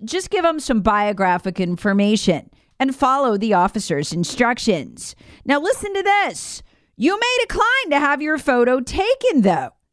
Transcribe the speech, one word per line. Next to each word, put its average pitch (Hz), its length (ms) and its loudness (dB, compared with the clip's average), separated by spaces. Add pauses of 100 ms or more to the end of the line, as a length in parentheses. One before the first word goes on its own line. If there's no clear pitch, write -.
just 349 240 -6
give 381 140 0
them 320 180 0
some 226 220 0
biographic 196 760 0
information 196 920 0 (300)
and 262 140 0
follow 262 440 0
the 208 160 0
officer's 175 580 0
instructions. 160 1000 -2 (300)
Now 285 160 2
listen 403 340 -2
to 392 80 -2
this. 381 580 -2 (360)
"You 349 220 0
may 480 220 0
decline 466 500 0
to 285 100 2
have 285 200 0
your 302 160 -2
photo 254 440 2
taken, 403 600 0
though," 156 280 0 (220)